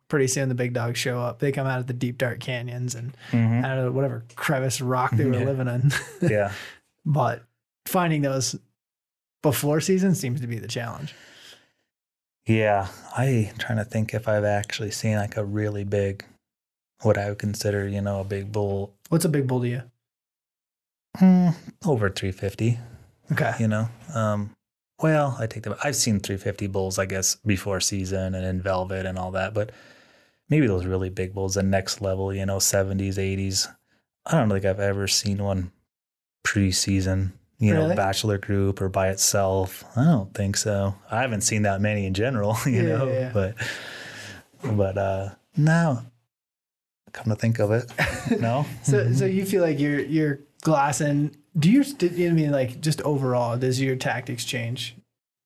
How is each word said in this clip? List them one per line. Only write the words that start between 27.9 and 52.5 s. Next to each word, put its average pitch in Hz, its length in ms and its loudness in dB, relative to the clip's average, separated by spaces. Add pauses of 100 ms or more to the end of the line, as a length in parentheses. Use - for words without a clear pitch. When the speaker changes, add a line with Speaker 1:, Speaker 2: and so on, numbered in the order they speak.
Speaker 2:
and 92 120 -4
in 92 160 -2
velvet 95 420 -2
and 92 140 -6
all 92 140 -6
that, 95 200 -2
but 104 180 -2 (800)
maybe 147 180 4
those 92 200 0
really 92 240 -2
big 92 240 -6
bulls, 95 200 -2
the 98 80 2
next 95 380 0
level, 95 320 -2
you 95 140 -4
know, 98 140 -2
seventies, 98 580 0
eighties. 95 500 -2 (560)
I 165 140 2
don't 113 100 4
think 98 160 2
I've 98 160 0
ever 98 260 0
seen 98 360 0
one 95 300 -2 (720)
preseason, 95 880 2 (260)
you 107 160 4
know, 160 80 4
Speaker 1:
Really? 156 140 2
Speaker 2:
bachelor 98 420 0
group 98 420 0
or 98 80 0
by 95 200 2
itself. 95 760 0 (120)
I 123 80 4
don't 127 300 2
think 98 220 -2
so. 98 380 0 (160)
I 110 120 0
haven't 113 200 -2
seen 107 200 0
that 98 180 2
many 104 260 0
in 95 80 -2
general, 107 460 0
<laughs> - 60 -4
you 135 60 2 (100)
Speaker 1:
Yeah, - 140 2
Speaker 2:
know, 131 100 0
Speaker 1:
yeah, 127 140 -2
yeah. 127 120 -4
Speaker 2:
but, 101 220 0 (1080)
but, 101 360 0
uh, 98 320 -2 (260)
no. 156 460 2 (1080)
Come - 180 -4
to 107 60 0
think 113 220 0
of 104 120 2
it, 120 200 0 (220)
Speaker 1:
<laughs> 208 280 -2
Speaker 2:
no. 120 260 0 (160)
Speaker 1:
So, 135 220 2
Speaker 2:
Mm-hmm. 120 100 2
Speaker 1:
so 139 100 2
you 190 220 0
feel 190 160 2
like 151 180 2
you're, 147 200 2
you're 151 400 0 (220)
glassing. 147 720 2 (240)
Do 151 120 6
you, 277 140 8
do - 220 0
you 175 220 2
know 170 60 4
what 160 60 6
I - 20 4
mean, 147 100 2